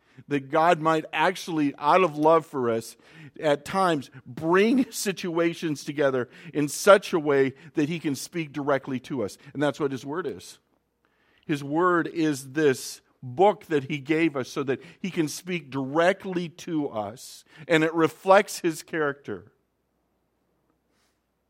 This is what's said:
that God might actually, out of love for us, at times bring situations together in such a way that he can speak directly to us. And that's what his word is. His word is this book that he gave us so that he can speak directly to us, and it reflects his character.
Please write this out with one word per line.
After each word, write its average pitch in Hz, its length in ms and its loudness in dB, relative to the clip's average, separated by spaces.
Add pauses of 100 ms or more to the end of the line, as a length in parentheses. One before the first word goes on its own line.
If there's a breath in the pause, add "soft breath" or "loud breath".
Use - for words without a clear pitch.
(280 soft breath)
that 139 220 -4
God 160 300 4
might 160 320 2
actually, 156 640 -2
out 175 240 4
of 151 140 0
love 156 300 4
for 127 240 -2
us, 113 260 -4 (420 loud breath)
at 147 280 0
times 175 440 0 (140 loud breath)
bring 185 680 2
situations 170 920 -4
together 135 460 0 (240 loud breath)
in 147 140 0
such - 440 4
a 185 60 0
way 139 340 2 (220 loud breath)
that 151 160 0
he 170 80 -4
can 147 160 -2
speak 151 400 -8
directly 139 460 -2
to 127 220 -6
us. 95 140 -6 (160 loud breath)
And 135 100 -4
that's 147 160 0
what 143 140 -2
his 127 140 -10
word 160 200 -8
is. 95 320 -12 (840)
His 143 180 -4
word 160 460 2
is 147 440 -2
this 139 500 0 (200)
book 170 440 2
that 143 240 -2
he 151 80 -4
gave 156 360 0
us 127 140 -4
so 151 140 -6
that 127 180 -2 (180 loud breath)
he 185 120 -8
can 156 180 -2
speak 170 400 -8
directly 170 800 -2
to 151 400 -6
us, 110 560 -10 (240 loud breath)
and 160 160 4
it 160 80 0
reflects 190 680 4
his 160 220 -4
character. 139 720 -6 (2000)